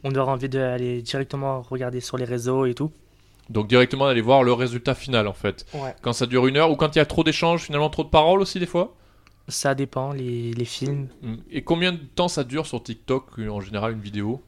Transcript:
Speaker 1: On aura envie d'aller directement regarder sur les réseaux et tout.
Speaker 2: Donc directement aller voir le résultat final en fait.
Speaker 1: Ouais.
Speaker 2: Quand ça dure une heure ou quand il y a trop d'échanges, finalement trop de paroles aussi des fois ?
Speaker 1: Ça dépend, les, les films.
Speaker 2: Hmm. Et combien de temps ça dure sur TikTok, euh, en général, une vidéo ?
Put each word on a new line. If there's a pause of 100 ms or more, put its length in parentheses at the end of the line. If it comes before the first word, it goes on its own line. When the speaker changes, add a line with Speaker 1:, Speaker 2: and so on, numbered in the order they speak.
Speaker 1:
On
aura
envie
d'aller
directement
regarder
sur
les
réseaux
et
tout. (600)
Speaker 2:
Donc
directement
aller
voir
le
résultat
final
en
fait.
Speaker 1:
Ouais.
Speaker 2:
Quand
ça
dure
une
heure
ou
quand
il
y
a
trop
d'échanges,
finalement
trop
de
paroles
aussi
des
fois ? (520)
Speaker 1:
Ça
dépend,
les,
les
films. (140)
Speaker 2:
Hmm. (160)
Et
combien
de (160)
temps
ça
dure
sur
TikTok,
euh,
en
général,
une
vidéo ?